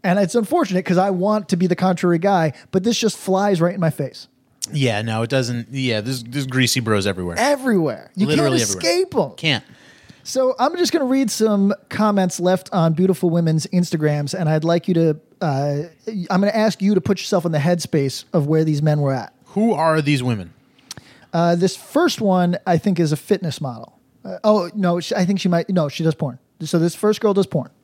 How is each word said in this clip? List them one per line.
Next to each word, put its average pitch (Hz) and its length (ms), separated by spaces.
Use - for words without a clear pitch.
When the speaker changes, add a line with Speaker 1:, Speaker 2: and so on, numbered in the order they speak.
Speaker 1:
And 190 140
it's 190 160
unfortunate 214 500
'cause 175 120
I 190 120
want 196 400
to 196 80
be 180 100
the 175 80
contrary 180 420
guy, 170 360
but 185 140
this 233 120
just 214 200
flies 190 420
right 175 140
in 190 80
my 160 80
face. - 400
Speaker 2:
Yeah, 120 300
no, 113 220
it 113 60
doesn't. 120 420
Yeah, 127 280
there's, 120 240
there's 131 240
greasy 127 320
bros 107 260
everywhere. 90 320
Speaker 1:
Everywhere. 226 760
You 190 120
Speaker 2:
Literally 294 320
Speaker 1:
can't 151 100
Speaker 2:
everywhere. 330 240
Speaker 1:
escape 359 220
'em. 180 200
Speaker 2:
Can't. 147 280
Speaker 1:
So 262 360
I'm 302 180
just 349 160
gonna 302 120
read 262 240
some 208 440
comments 202 500
left 180 320
on 165 220
beautiful 180 360
women's 160 380
Instagrams, 151 720
and 165 80
I'd 156 160
like 170 240
you 185 60
to, 165 240
uh, 143 360
I'm 185 120
gonna 202 120
ask 220 280
you 196 120
to 185 80
put - 180
yourself 175 240
in 170 80
the 156 60
headspace 151 760
of 151 140
where 156 180
these 151 200
men 151 180
were 139 120
at. 117 200
Speaker 2:
Who 220 260
are 160 280
these 139 200
women? 107 320
Speaker 1:
Uh, 170 220
this 185 200
first - 460
one, 180 360
I 170 100
think, 180 220
is 156 120
a 151 60
fitness 190 440
model. 120 360
Uh, 190 200
oh, 214 320
no, 175 240
she, - 160
I 185 100
think 190 140
she 185 100
might, 170 200
no, 170 200
she 165 140
does 160 100
porn. 143 240
So 160 160
this 165 160
first 214 260
girl 208 140
does 190 140
porn. 139 220